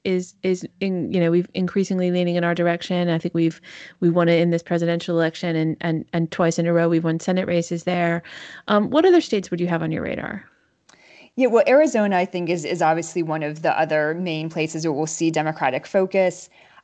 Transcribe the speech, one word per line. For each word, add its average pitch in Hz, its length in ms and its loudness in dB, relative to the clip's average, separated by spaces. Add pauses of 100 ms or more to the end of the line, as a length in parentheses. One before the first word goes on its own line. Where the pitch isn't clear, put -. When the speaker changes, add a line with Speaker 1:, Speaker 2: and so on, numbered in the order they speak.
Speaker 1:
is, 180 380 -2
is 180 260 -2 (120)
in, 180 340 -2
you 185 60 2
know, 170 100 4
we've 175 240 2
increasingly 185 560 0
leaning 180 260 0
in 175 80 0
our 170 120 0
direction. 175 520 0
I 165 120 0
think 175 160 -6
we've, 165 260 0 (380)
we 170 100 4
won 170 180 4
it 170 120 4
in 175 100 4
this 170 140 0
presidential 170 520 -2
election, 165 400 0
and, 160 260 0
and, 160 220 -2 (100)
and 165 180 0
twice 165 260 2
in 170 80 0
a 170 80 2
row 170 160 4
we've 170 140 2
won 165 160 0
Senate 185 280 -2
races 170 360 -2
there. 170 400 -2 (440)
Um, 208 220 2
what 311 160 4
other 349 160 6
states 196 300 -4
would 175 100 -4
you 175 60 0
have 165 160 -2
on 160 80 -2
your 160 100 -4
radar? - 420 -8 (960)
Speaker 2:
Yeah, 254 100 4
well, 220 180 4
Arizona, 240 520 4
I 180 80 2
think, 175 240 -4
is, 170 160 -2
is 175 160 -2
obviously 165 420 0
one 160 180 -4
of 151 200 -6
the 165 180 0
other 156 360 0
main 165 340 -6
places 160 360 -4
where 160 60 0
we'll 151 160 -4
see 165 240 -2
Democratic 151 560 -2
focus. 190 600 -2 (340)